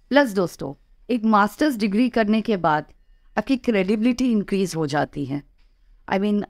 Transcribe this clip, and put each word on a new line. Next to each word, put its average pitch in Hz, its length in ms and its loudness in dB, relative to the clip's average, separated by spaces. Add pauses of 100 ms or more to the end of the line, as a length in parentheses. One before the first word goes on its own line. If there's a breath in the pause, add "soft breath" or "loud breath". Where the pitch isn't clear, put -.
प्लस 254 240 4
दोस्तों, 165 420 -2 (360)
एक 226 140 -2
मास्टर्स 220 520 2
डिग्री 214 320 0
करने 220 320 2
के 208 160 -2
बाद 160 280 0 (540)
आपकी 262 180 0
क्रेडिबिलिटी 233 760 0
इंक्रीज 196 440 -2
हो 160 100 -2
जाती 143 380 -4
है। 143 180 -6 (720)
I 196 60 0
mean, 208 320 0